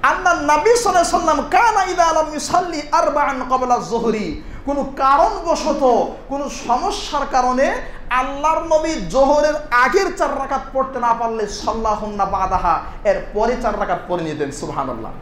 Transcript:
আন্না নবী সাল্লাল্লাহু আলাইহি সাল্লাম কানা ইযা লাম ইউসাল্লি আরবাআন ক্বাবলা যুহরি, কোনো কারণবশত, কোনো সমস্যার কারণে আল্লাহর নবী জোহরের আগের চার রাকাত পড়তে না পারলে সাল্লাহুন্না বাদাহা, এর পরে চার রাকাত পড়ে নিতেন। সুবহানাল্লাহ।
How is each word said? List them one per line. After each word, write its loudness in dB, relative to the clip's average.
আন্না 2
নবী 4
সাল্লাল্লাহু 2
আলাইহি 4
সাল্লাম 2
কানা 4
ইযা 2
লাম 0
ইউসাল্লি -2
আরবাআন 0
ক্বাবলা 0
যুহরি, -2
কোনো -2
কারণবশত, 2
কোনো -4
সমস্যার -2
কারণে 2
আল্লাহর 0
নবী 2
জোহরের 2
আগের 2
চার -2
রাকাত -4
পড়তে -2
না 2
পারলে -2
সাল্লাহুন্না -2
বাদাহা, 0
এর 2
পরে 0
চার -2
রাকাত -2
পড়ে -2
নিতেন। -4
সুবহানাল্লাহ। -6